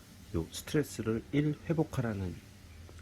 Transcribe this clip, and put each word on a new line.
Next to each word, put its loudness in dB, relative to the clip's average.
요 2
스트레스를 0
일 4
회복하라는 2